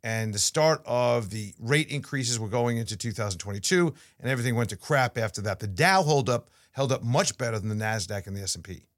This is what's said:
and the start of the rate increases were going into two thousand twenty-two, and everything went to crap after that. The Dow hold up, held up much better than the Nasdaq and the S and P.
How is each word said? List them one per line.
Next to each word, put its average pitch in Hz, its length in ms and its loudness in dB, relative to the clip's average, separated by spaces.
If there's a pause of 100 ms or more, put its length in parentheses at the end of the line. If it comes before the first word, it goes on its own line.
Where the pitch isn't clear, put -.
and 113 320 -2
the 104 40 -4
start 156 460 2
of 120 460 2
the 107 300 -10
rate 143 280 2
increases 127 520 -4
were 110 80 -4
going 120 280 0
into 110 200 -4
two 113 160 -6
thousand 104 260 -4
twenty-two, 143 560 0 (240)
and 120 120 -4
everything 123 260 0
went 117 140 0
to 107 60 -8
crap 135 400 0
after 110 260 -4
that. 98 180 -2
The 110 80 -6
Dow 175 340 4
hold 147 260 4
up, 120 220 0 (220)
held 135 180 -2
up 127 140 -2
much 131 340 0
better 117 220 -2
than 104 80 -4
the 107 160 -4
Nasdaq 104 420 -4
and 98 100 -8
the 98 60 -8
S 95 140 -4
and 82 80 -16
P. - 220 -14 (120)